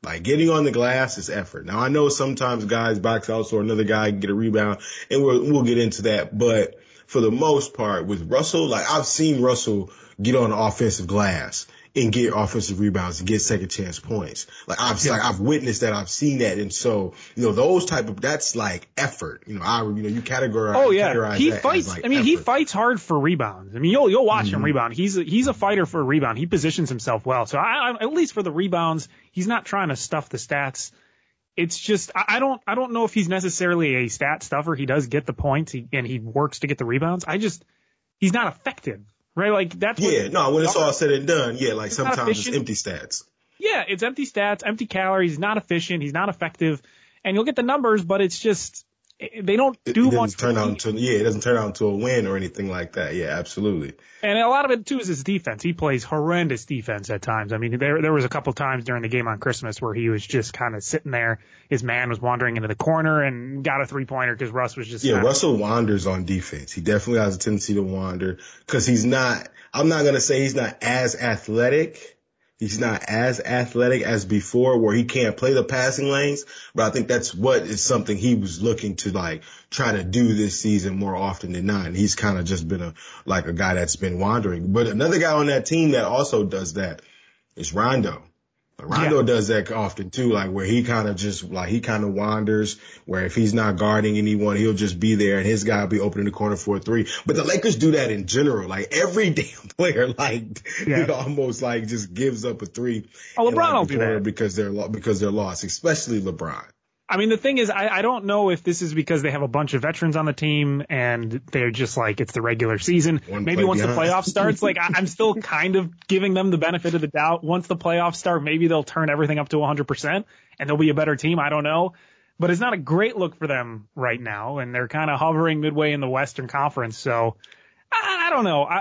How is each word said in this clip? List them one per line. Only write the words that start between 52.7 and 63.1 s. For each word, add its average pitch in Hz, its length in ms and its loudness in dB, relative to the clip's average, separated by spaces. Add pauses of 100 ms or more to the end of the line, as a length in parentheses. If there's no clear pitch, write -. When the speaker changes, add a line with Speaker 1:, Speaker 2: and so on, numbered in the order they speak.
Speaker 1:
like 87 220 -6
that. 80 240 -4
Yeah, 78 200 -4
absolutely. 82 580 -4 (280)
Speaker 2:
And 208 160 0
a 233 100 2
lot 277 160 2
of 269 60 0
it, 233 160 0
too, 262 140 -2
is 190 80 -6
his 135 160 -4
defense. 185 360 -4
He 175 120 0
plays 139 320 0
horrendous 156 640 0
defense 110 440 -6
at 104 100 -4
times. 110 320 -4
I 107 60 -2
mean, 117 200 -2
there, 147 220 2
there 156 120 2
was 143 120 4
a 127 40 0
couple 139 240 -2
times 131 320 -2
during 120 180 -4
the 113 60 -4
game 120 180 0
on 110 140 -2
Christmas 120 420 -4
where 113 100 -4
he 113 160 0
was 107 160 -2
just 120 280 -2
kinda 113 280 -4
sitting 151 300 -6
there. 117 300 -2 (280)
His 120 140 0
man 123 280 -2
was 107 100 -4
wandering 120 360 0
into 110 120 -4
the 107 80 -2
corner 160 460 2